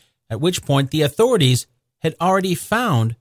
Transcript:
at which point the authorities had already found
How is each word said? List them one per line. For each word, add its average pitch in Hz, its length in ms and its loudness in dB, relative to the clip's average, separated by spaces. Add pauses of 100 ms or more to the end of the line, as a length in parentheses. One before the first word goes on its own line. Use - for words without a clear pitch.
(300)
at 113 100 -8
which 180 240 -2
point 139 280 0
the 156 100 -2
authorities 147 680 2 (320)
had 160 220 -4
already 185 340 0
found 156 640 -2